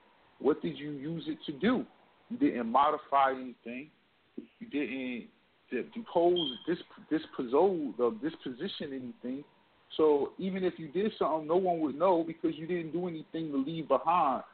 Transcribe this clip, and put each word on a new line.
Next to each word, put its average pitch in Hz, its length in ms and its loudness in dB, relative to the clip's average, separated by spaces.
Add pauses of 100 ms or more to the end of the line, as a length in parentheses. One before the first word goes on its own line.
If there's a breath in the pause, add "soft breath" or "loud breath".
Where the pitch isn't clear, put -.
(380)
what 151 240 2
did 160 160 -4
you 147 140 -8
use 147 360 -8
it - 200 -6
to 139 120 -8
do? 220 260 2 (440)
You 240 80 -8
didn't 123 300 2
modify 139 640 4
anything. 127 580 -10 (680)
You 117 100 -14
didn't 127 580 -4 (440)
de-, 120 180 -4 (100)
depose, 170 520 2 (160)
dis-, 170 100 0 (320)
dispose, 151 880 0
or 120 140 2
disposition 139 840 -8 (300)
anything. 131 200 -6 (540)
So 147 400 6
even 185 260 -2
if 175 140 0
you 160 120 -10
did 196 280 0
something, 156 300 -2
no 170 100 4
one 180 220 2
would 139 160 0
know 170 300 4
because 165 300 -2
you 156 120 -8
didn't 170 240 -4
do 175 160 -2
anything 160 440 -6
to 139 60 -2
leave 151 300 -2
behind. 139 560 2 (100)